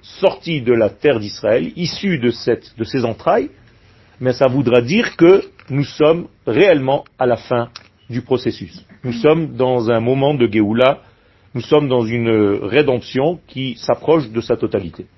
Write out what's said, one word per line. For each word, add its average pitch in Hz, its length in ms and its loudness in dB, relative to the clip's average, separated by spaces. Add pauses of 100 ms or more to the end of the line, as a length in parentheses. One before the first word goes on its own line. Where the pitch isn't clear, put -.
sortis 165 600 -4
de 117 100 2
la 110 160 2
terre 120 320 0
d'Israël, 107 560 -2
issus 175 420 -4
de 120 120 0
cette, - 480 -6
de 113 60 -4
ces 127 200 -4
entrailles, 170 460 -2 (720)
mais 127 120 0
ça 135 160 2
voudra 123 320 2
dire 165 360 -2
que 180 280 6 (240)
nous 139 160 -2
sommes 165 440 0 (180)
réellement 139 580 2 (140)
à 127 80 0
la 120 100 2
fin 120 340 -4 (400)
du 117 120 -6
processus. - 600 -6 (200)
Nous 123 80 -6
sommes 143 420 0
dans 123 360 0
un 117 100 2
moment 135 340 0
de 120 160 2
Géoula, 110 500 2 (540)
nous 123 80 -8
sommes 147 260 2
dans 123 160 0
une 110 580 0
rédemption 131 840 -2
qui 131 300 -10
s'approche 139 540 -2
de 113 100 -4
sa 113 160 -2
totalité. 92 500 -6 (120)